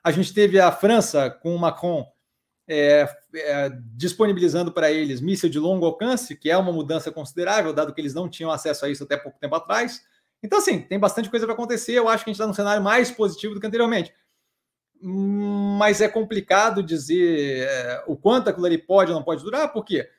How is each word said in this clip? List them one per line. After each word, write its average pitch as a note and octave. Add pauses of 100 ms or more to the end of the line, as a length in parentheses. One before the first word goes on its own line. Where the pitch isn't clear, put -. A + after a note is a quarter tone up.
A E3+
gente F#3
teve G3
a F3+
França F3+
com E3+
o E3+
Macron, E3 (640)
é, D3 (280)
é, C#3+ (240)
disponibilizando F3
pra D#3
eles D3+
míssil F3+
de C#3
longo F3
alcance, G#3
que -
é E3
uma F#3
mudança D#3
considerável, E3+
dado D3
que D#3
eles C#3+
não F3
tinham E3
acesso D3+
a -
isso C#3+
até C#3+
pouco -
tempo C#3+
atrás. A3+ (400)
Então, F#4+
assim, A#3+
tem F#3+
bastante G3+
coisa A#3
pra A3+
acontecer. A#3
Eu A#3
acho A3
que A3+
a -
gente G3
tá A3
num G3+
cenário G3+
mais A#3
positivo G#3+
do G3+
que G#3+
anteriormente. A3+ (840)
Mas G3+
é G#3+
complicado G3+
dizer, D3+
é, B2
o C#3+
quanto A#3+
aquilo F3
ali E3+
pode F#3
ou E3
não C#3+
pode D#3
durar, C4
porque F#3 (100)